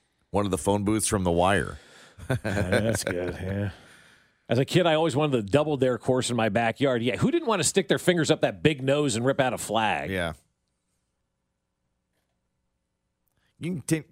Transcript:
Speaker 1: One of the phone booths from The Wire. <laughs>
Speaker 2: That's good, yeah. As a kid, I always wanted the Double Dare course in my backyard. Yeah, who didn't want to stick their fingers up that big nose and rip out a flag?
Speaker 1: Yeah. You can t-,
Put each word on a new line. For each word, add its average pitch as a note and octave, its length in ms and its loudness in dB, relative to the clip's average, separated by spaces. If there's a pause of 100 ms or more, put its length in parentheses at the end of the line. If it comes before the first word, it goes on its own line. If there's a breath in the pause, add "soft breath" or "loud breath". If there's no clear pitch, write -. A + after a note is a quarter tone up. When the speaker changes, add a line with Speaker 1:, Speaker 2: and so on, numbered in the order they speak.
(300)
Speaker 1:
One G2+ 160 0
of F#2+ 40 -4
the F#2 80 0
phone G2+ 240 0
booths G#2+ 240 0
from G2 160 -2
The F2+ 80 0
Wire. F2 480 2 (260 loud breath)
<laughs> - 380 -8
Speaker 2:
That's G2+ 600 -2
good, F2 360 -6
yeah. G2 300 -4 (760 loud breath)
As A#2 100 0
a C3+ 80 2
kid, F3 200 2
I D#3+ 80 2
always D#3 220 0
wanted C3 300 2
the F#2+ 40 -10
Double D3 280 2
Dare B2+ 200 2
course B2+ 300 0
in A#2+ 80 -2
my A2+ 140 0
backyard. A#2 520 0
Yeah, A#2 140 0
who G#3+ 140 0
didn't E4 180 0
want G3 140 0
to C3 60 0
stick - 200 0
their C#3+ 100 2
fingers F3 320 2
up D#3 120 0
that G#2 200 -2
big D3+ 200 2
nose C#3 340 0
and A#2 80 -2
rip C3+ 160 2
out B2+ 140 0
a F#2 40 -4
flag? F#2+ 520 -2
Speaker 1:
Yeah. F2 220 -4 (3250)
You F3 160 -6
can C3 80 -8
t-, D#3+ 300 -2